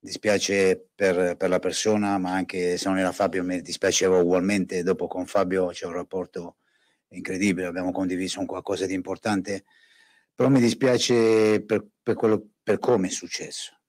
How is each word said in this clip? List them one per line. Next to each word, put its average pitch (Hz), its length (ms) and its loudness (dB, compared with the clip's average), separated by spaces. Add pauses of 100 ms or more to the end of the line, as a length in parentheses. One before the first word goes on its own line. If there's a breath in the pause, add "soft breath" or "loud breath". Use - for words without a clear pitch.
Dispiace 98 920 0
per, 90 400 2
per 92 140 -2
la 90 100 2
persona, 101 600 0
ma 92 120 -4
anche 90 460 -2
se 92 100 -4
non 95 100 0
era 92 140 0
Fabio 92 320 -2
mi 90 180 -4
dispiaceva 92 560 2
ugualmente. 90 640 2
Dopo 87 260 -2
con 90 180 -8
Fabio 92 460 0
c'è - 160 -12
un 87 40 -8
rapporto 87 640 -8 (540)
incredibile, 90 580 -2
abbiamo 90 240 -4
condiviso 92 480 -4
un 95 60 -4
qualcosa 92 400 -4
di 92 80 -4
importante, 95 720 -4 (680 soft breath)
però 127 140 0
mi 135 140 6
dispiace 113 1040 4
per, 107 200 0 (160)
per - 140 -2
quello, 107 360 0 (120)
per 101 160 0
come 104 280 2
è - 40 -4
successo - 680 -12 (120)